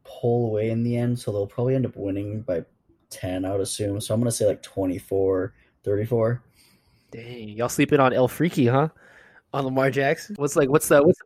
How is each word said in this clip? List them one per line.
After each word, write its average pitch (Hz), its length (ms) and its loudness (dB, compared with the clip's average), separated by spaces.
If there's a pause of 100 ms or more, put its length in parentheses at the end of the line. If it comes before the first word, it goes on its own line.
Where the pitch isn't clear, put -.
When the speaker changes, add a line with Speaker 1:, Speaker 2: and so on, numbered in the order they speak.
Speaker 1:
pull 120 420 -2
away 107 240 0
in 113 120 -2
the 120 140 -2
end, 120 240 -2
so - 120 -6
they'll 101 140 -2
probably 127 300 -2
end 127 100 0
up - 100 -6
winning 101 440 -6
by 85 240 -4 (460)
ten, 92 340 -6
I 95 80 -4
would 101 80 -2
assume. 101 400 -4
So 110 120 -6
I'm 110 80 0
gonna 120 120 0
say, 110 140 0
like, 98 160 0
twenty-four 95 920 -2 (300)
thirty-four. 113 580 0 (720)
Speaker 2:
Dang, 117 380 -14
y'all 113 180 -4
sleeping 147 320 2
on 131 120 4
El 123 140 4
Freaky, 151 400 0
huh? 135 220 2 (640)
On 139 100 -2
Lamar 131 260 0
Jackson? 139 480 -2
What's, 143 180 -2
like, 147 120 4
what's 147 200 2
the, 143 140 8
what's 160 160 6
the - 80 -20